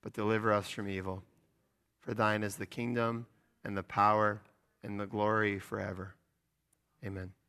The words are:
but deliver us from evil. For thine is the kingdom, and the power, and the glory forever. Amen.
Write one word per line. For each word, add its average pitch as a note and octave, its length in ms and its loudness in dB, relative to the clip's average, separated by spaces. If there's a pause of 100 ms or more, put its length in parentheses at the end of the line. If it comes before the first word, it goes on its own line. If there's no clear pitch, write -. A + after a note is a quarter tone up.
but - 140 -12
deliver A2 380 2
us G#2 180 2
from G2+ 180 -8
evil. F#2+ 340 -6 (760)
For - 140 -6
thine G#2+ 280 4
is G#2 140 -4
the G#2 100 -8
kingdom, A#2 600 -2 (360)
and G2+ 140 -6
the G2 60 -4
power, G#2 580 4 (420)
and G#2 160 -6
the G2+ 80 -4
glory G#2 520 2
forever. F#2+ 560 -8 (920)
Amen. G2 300 -8 (140)